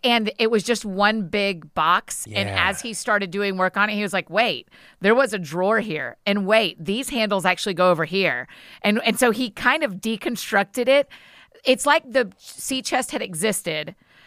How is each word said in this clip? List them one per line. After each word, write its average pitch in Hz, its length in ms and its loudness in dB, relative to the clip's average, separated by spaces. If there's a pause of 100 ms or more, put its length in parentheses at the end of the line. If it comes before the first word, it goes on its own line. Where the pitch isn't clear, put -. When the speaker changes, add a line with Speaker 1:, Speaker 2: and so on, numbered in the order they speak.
Speaker 1:
and 233 320 2
it 226 120 2
was 220 120 2
just 233 220 -2
one 202 440 0
big 190 460 -4
box. 175 520 0
And 196 240 -2
Speaker 2:
Yeah. 180 180 0
Speaker 1:
as 190 140 -4
he 233 100 -8
started 202 380 -2
doing 196 260 -2
work 185 220 0
on 208 120 2
it, 208 40 -6
he 208 80 -2
was 196 100 -4
like, 185 180 -2
"Wait, 190 380 0 (320)
there 208 140 4
was 247 180 2
a 208 60 -4
drawer 185 420 0
here. 151 360 -8 (100)
And 202 200 0
wait, 214 380 2
these 220 240 -4
handles 208 380 0
actually 180 280 -2
go 180 160 4
over 165 140 2
here." 156 420 -2 (360)
And, 214 220 2
and 226 140 0
so 247 140 4
he 226 180 -2
kind 285 320 0
of 214 140 -2
deconstructed 226 920 -2
it. 277 220 4 (580)
It's 262 200 4
like 311 160 4 (100)
the 220 240 0
sea - 460 -8
chest - 300 -2
had 254 100 -4
existed. 170 720 -4 (320)